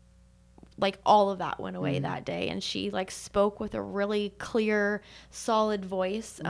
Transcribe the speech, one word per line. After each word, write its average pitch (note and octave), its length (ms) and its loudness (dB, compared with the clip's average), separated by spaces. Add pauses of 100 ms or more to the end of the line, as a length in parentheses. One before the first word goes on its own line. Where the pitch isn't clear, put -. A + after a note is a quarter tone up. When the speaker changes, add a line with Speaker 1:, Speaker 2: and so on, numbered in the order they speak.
(760)
Speaker 1:
like, G3 280 0
all G3+ 240 8
of F#3+ 100 -2
that E3 200 -4
went F#3 160 -6
away F3+ 200 0
Speaker 2:
Mm-hmm. - 80 0
Speaker 1:
that F3 220 -4
day. F3 240 -2
And F#3+ 140 -4
she, G3 260 -4
like, F#3+ 220 -4
spoke G#3 480 0
with G#3+ 160 -6
a G#3+ 60 -4
really G3+ 560 -2
clear, G#3 640 2 (280)
solid G#3+ 560 0
voice. F#3+ 580 -4
Speaker 2:
Mm-hmm. - 60 -4